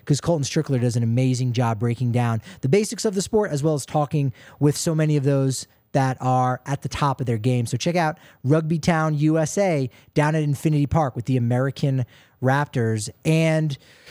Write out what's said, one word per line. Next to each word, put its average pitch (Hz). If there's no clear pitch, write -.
'cause 143
Colton 165
Strickler 139
does 120
an 120
amazing 127
job 117
breaking 120
down 117
the 131
basics 208
of 214
the 196
sport, 208
as 143
well 156
as 139
talking 147
with 143
so 165
many 156
of 143
those 135
that 131
are 127
at 139
the 147
top 139
of 131
their 117
game. 123
So 117
check 170
out 160
Rugby 160
Town 160
U 156
S 156
A 165
down 151
at 156
Infinity 147
Park 147
with 123
the 131
American 127
Raptors. 123
And 160